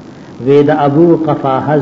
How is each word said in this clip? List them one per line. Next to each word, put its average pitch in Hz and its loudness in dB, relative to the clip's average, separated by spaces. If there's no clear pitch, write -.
وی 143 4
د 147 0
ابو 147 2
قفاحه 143 -4